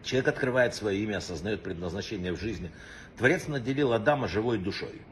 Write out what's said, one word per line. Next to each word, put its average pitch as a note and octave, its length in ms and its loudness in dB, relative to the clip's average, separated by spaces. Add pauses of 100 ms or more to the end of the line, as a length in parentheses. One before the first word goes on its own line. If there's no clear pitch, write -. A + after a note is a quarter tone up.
Человек C3 260 2
открывает B2+ 460 2
свое G#2 280 0
имя, G#2 160 -2
осознает F2+ 440 -4
предназначение F2+ 720 -4
в D#2 80 -4
жизни. F2+ 300 -4 (480)
Творец D3+ 300 4
наделил C3+ 440 2
Адама A#2 360 4
живой A2 280 2
душой. F#2 540 -4